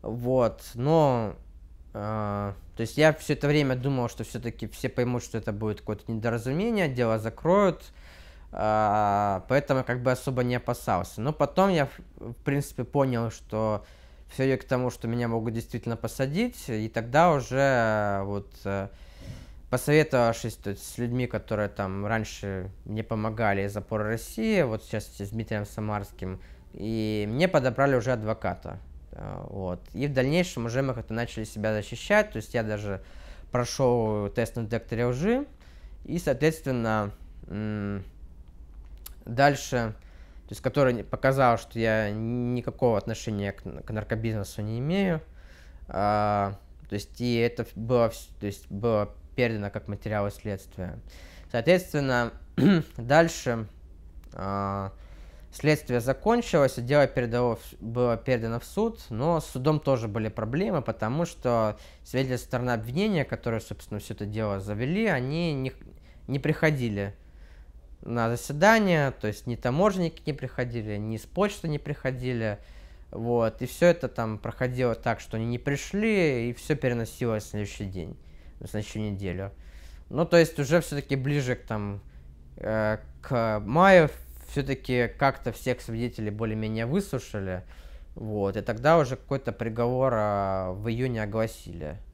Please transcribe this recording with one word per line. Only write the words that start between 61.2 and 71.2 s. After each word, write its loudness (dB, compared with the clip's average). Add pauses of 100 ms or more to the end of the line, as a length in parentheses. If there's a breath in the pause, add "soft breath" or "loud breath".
что 0 (260 loud breath)
свидетели 0
со -6
стороны -2
обвинения, 0
которые, -4
собственно, -10
всё -10
это -6
дело -2
завели, -2
они 0
не -2
х-, -18 (500 soft breath)
не 0
приходили 2 (880 soft breath)
на 0
заседания, 4
то -6
есть -6
ни -2
таможенники 2
не -2
приходили, -4
ни -4
с -8